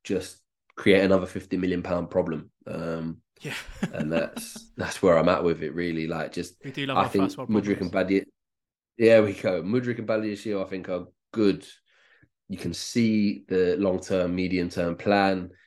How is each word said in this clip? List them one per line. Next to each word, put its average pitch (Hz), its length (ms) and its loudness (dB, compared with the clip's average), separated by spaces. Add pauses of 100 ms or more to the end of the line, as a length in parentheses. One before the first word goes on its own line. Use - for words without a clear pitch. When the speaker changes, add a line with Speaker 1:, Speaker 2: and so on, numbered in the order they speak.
Speaker 1:
just - 360 -4 (360)
create 98 300 4
another 92 220 4
fifty 92 300 -8
million 90 260 0
pound 87 280 -4
problem. 85 400 -2 (160)
Um, 82 520 -6 (220)
Speaker 2:
Yeah. - 140 -10 (380)
Speaker 1:
and 78 200 -4
that's, - 600 -6
<laughs> - 40 -18
that's - 260 -4
where 87 160 8
I'm 82 100 4
at 87 160 2
with 82 180 0
it, 73 120 -6
really. 82 320 -4
Like, 80 260 -6
just, - 320 -8
Speaker 2:
We 139 60 -10
do 139 160 -6
love 135 100 -2
Speaker 1:
I 101 60 4
Speaker 2:
our - 60 2
Speaker 1:
think 98 160 2
Speaker 2:
first - 140 -4
world 123 120 -8
Speaker 1:
Mudryk 101 300 0
and 92 120 -4
Speaker 2:
problems. 95 300 2
Speaker 1:
Badia-, - 40 -12 (720)
there 113 240 8
we 101 120 0
go. 92 280 -2
Mudryk 120 360 -2
and 110 100 -8
Badiashile, 107 560 -4
I - 40 -10
think, 92 200 -10
are 90 180 -4 (260)
good. 101 340 2 (840)
You 90 100 -8
can 87 160 -6
see 107 760 0
the 90 300 2
long-term, 92 560 0
medium-term 87 640 -2
plan. 95 540 2 (160)